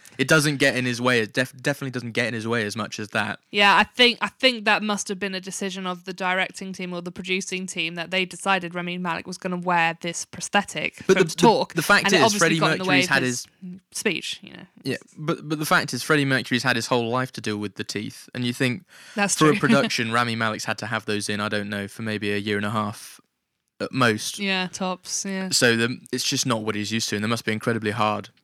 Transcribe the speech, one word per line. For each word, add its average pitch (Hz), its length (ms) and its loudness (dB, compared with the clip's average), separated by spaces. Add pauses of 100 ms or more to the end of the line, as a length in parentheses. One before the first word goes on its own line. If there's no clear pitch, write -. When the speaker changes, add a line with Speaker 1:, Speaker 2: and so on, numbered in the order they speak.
(200)
Speaker 1:
It 135 80 0
doesn't 151 300 4
get 135 200 4
in 127 80 0
his 120 160 -2
way. 123 200 4
It 107 120 -2
def-, 131 260 -2
definitely 139 300 -2
doesn't 120 220 -6
get 117 160 0
in 120 80 -4
his 110 120 -4
way 117 160 2
as 104 120 -4
much 110 240 -6
as 104 100 -6
that. 107 300 -2 (100)
Speaker 2:
Yeah, 202 260 6
I 202 100 6
think, 240 360 2
I 208 60 -2
think 233 380 0
that 208 180 2
must 208 240 -2
have 196 100 -6
been 190 160 -4
a 185 80 -6
decision 190 460 -6
of 180 180 -8
the 190 80 -8
directing 185 600 -2
team 180 200 -8
or 175 80 -6
the 175 100 -8
producing 185 540 -4
team 170 300 -6
that 170 160 -6
they 185 120 0
decided 180 520 -2
Rami 175 240 -6
Malek 175 260 -4
was 180 140 -12
gonna 180 180 -4
wear 170 440 2
this 170 240 -8
prosthetic - 720 -4
Speaker 1:
But - 100 -16
Speaker 2:
for 190 80 8
Speaker 1:
the, 190 60 2
Speaker 2:
him 170 80 4
to - 60 -8
talk, 190 380 6
Speaker 1:
the, 165 40 -2
the 165 40 0
fact 202 240 4
Speaker 2:
and 196 80 4
it 180 40 6
Speaker 1:
is, - 60 6
Speaker 2:
obviously 208 140 4
Speaker 1:
Freddie 165 220 4
Speaker 2:
got 160 140 4
in - 40 -2
the - 80 -4
way 185 120 2
Speaker 1:
Mercury's 180 80 4
Speaker 2:
of 175 40 -4
Speaker 1:
had 135 140 4
Speaker 2:
his 123 240 -2 (160)
Speaker 1:
his 180 160 -14 (140)
Speaker 2:
speech. - 500 -4
You - 100 -20
know. - 120 -18 (180)
Speaker 1:
Yeah, 131 140 -4 (200)
but, 151 320 -6
but 156 80 -2
the 151 80 -4
fact 160 260 2
is, 123 120 -4
Freddie 147 220 4
Mercury's 127 360 2
had 127 140 2
his 113 100 -2
whole 117 240 2
life 127 220 -2
to 127 100 -12
deal 107 160 -2
with 104 200 -6
the 107 60 -6
teeth, - 520 -10
and 123 100 -4
you 120 80 0
think 123 300 0 (320)
Speaker 2:
That's 202 180 2
Speaker 1:
for 156 140 4
Speaker 2:
true. 147 60 8
<laughs> 104 40 2
Speaker 1:
a - 20 -2
production, 117 520 2
Rami 120 240 2
Malek's 110 300 -2
had 110 120 -2
to 107 80 -8
have 110 200 -4
those 104 240 -2
in, 104 100 -2
I 104 100 -2
don't 104 200 -2
know, 101 180 -6
for - 160 -10
maybe 107 280 -2
a 104 60 0
year 104 200 0
and 104 100 -2
a - 20 -2
half 107 500 -4 (600)
at - 120 -6
most. 117 460 2
Speaker 2:
Yeah, 190 340 -2
tops, - 540 -6
yeah. 190 240 -4
Speaker 1:
So 120 260 4
the, 120 220 0 (140)
it's 127 120 -2
just - 220 0
not 117 180 0
what 107 120 -2
he's 104 160 -4
used 113 180 -2
to, 110 60 -2
and 104 100 -2
they - 20 -2
must 113 160 -2
be 110 80 -2
incredibly 110 380 -2
hard 107 400 0 (140)